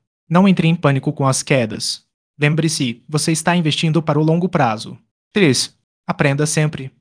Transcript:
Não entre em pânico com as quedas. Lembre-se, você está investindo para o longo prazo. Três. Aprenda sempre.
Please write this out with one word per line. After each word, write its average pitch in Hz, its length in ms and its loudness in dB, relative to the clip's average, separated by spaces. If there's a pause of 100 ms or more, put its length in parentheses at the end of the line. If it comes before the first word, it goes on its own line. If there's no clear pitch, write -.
(280)
Não 185 200 4
entre 175 180 2
em 165 80 4
pânico 143 380 0
com 139 140 -2
as 131 160 0
quedas. 117 600 -2 (360)
Lembre-se, 147 680 0
você 151 260 -2
está 170 220 0
investindo 160 480 0
para 151 160 -2
o 156 40 2
longo 170 260 0
prazo. 113 480 -2 (340)
Três. 156 460 2 (300)
Aprenda 147 400 -2
sempre. 151 440 -4 (100)